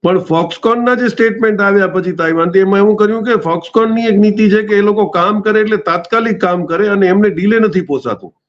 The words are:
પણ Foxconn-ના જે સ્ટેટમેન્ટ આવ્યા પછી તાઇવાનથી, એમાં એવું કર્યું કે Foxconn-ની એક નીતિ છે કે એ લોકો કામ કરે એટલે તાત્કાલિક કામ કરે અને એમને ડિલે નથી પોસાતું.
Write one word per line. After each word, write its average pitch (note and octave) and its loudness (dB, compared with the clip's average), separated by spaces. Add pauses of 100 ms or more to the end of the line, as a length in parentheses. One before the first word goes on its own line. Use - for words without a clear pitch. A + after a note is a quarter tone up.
પણ F3+ 0
Foxconn-ના A3 -2
જે B3 -2
સ્ટેટમેન્ટ A3 0
આવ્યા G3+ 2
પછી F3+ -4
તાઇવાનથી, E3 0
એમાં F#3+ 2
એવું G#3 4
કર્યું G#3+ 0
કે A#3+ 0
Foxconn-ની A3 -2
એક A3 2
નીતિ G#3 4
છે G#3+ 2
કે G#3 -2
એ G3+ 2
લોકો G#3 2
કામ F#3+ 0
કરે G#3+ 0
એટલે G#3+ 0
તાત્કાલિક F3+ -2
કામ F3 -2
કરે E3+ -2
અને G3 2
એમને G3+ 2
ડિલે G3+ 0
નથી G3+ 2
પોસાતું. B2 -6 (140)